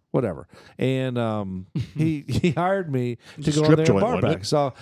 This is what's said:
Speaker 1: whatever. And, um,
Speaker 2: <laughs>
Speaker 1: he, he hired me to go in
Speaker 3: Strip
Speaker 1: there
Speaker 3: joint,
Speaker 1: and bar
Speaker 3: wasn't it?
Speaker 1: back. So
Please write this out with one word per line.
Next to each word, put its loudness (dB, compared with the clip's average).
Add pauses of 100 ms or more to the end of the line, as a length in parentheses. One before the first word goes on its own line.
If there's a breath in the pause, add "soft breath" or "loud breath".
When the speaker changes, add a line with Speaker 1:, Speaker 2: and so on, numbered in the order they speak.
(120)
Speaker 1:
whatever. -4 (300 loud breath)
And, -2
um, -4 (160)
Speaker 2:
<laughs> -10
Speaker 1:
he, -2
he 0
hired -2
me -2 (240 loud breath)
to -2
go 0
in 2
Speaker 3:
Strip 6
Speaker 1:
there 2
Speaker 3:
joint, 8
Speaker 1:
and 4
bar 2
Speaker 3:
wasn't 2
it? 0
Speaker 1:
back. -10
So 0